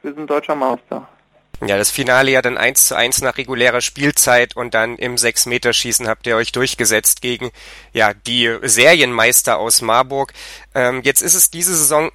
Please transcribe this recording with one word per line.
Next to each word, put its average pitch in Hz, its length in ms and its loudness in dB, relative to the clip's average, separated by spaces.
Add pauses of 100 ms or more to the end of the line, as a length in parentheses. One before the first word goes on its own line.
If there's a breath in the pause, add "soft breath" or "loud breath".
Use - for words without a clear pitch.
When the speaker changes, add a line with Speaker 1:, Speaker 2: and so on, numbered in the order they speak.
Speaker 1:
wir 147 100 -10
sind 151 160 -12
deutscher 147 280 -2
Meister. 131 520 -6 (540)
Speaker 2:
Ja, 101 160 0
das 107 120 -2
Finale 131 400 2
ja 131 120 2
dann 123 160 -2
eins 123 280 2
zu - 80 -2
eins 120 280 0
nach 127 160 -4
regulärer 123 420 0
Spielzeit 123 760 2
und 120 200 -8
dann 113 220 0
im 123 200 -6
Sechs-Meter-Schießen 120 920 -2
habt - 200 -6
ihr 117 100 0
euch 113 160 -2
durchgesetzt 120 720 -2
gegen, 123 280 -6 (440 loud breath)
ja, 110 180 2
die 117 480 -2
Serienmeister 123 960 4
aus 110 240 0
Marburg. 131 540 0 (400 loud breath)
Ähm, 127 280 0
jetzt 135 200 0
ist 120 100 0
es - 180 2
diese 175 240 -4
Saison 156 400 0